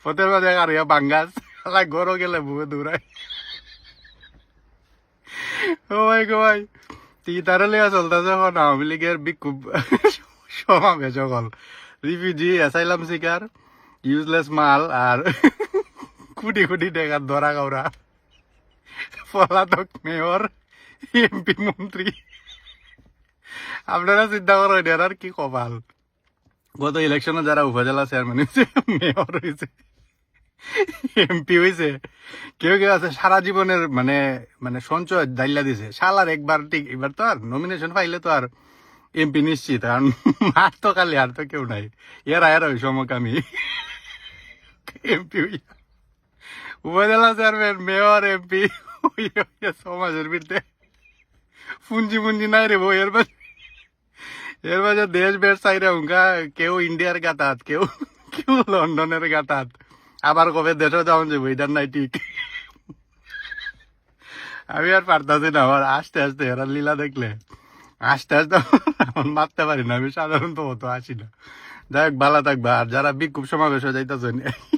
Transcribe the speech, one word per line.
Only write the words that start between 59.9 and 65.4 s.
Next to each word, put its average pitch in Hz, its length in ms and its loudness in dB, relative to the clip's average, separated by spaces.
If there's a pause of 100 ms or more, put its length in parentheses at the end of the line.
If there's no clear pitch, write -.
আবার 160 300 4
কবে 160 220 2
দেশে 156 300 2
যাওয়া 160 220 4
যাবো, 143 200 -2
এটার 135 240 -2
নাই 147 160 0
ঠিক। 135 260 -4 (2500)
আমি 156 240 -2
আর 190 100 6
পারতাছি 151 480 2